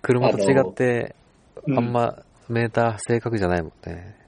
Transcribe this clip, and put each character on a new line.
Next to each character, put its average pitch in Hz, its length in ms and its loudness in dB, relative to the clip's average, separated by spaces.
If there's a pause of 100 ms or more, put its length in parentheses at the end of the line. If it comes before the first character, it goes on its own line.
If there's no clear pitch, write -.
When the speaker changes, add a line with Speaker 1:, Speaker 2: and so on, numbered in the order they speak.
Speaker 1:
車 123 280 2
と 101 80 0
違 131 220 4
っ 120 120 0
て、 123 440 -2 (400)
Speaker 2:
あ - 40 -14 (100)
の、 135 40 0
う - 0 -
ん。 127 40 2
Speaker 1:
あ - 20 2
ん 120 120 -2
ま 120 300 -2 (260)
メ 117 180 0
ー 113 40 -2
タ 117 120 0
ー 113 160 0
正 117 220 0
確 113 180 -4
じ 98 60 0
ゃ 90 40 2
な 90 100 2
い 85 40 0
も 78 60 -8
ん - 40 -16 (180)
ね。 87 260 -14 (120)